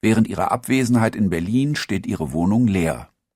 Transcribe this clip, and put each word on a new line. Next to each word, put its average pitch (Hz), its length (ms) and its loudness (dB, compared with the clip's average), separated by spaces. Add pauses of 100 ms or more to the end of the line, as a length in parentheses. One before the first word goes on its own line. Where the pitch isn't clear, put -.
Während 110 260 4
ihrer 95 240 -2
Abwesenheit 123 640 0
in 101 140 0
Berlin 110 460 -2
steht - 320 -6
ihre 82 240 -4
Wohnung 98 360 2
leer. 82 420 -2 (260)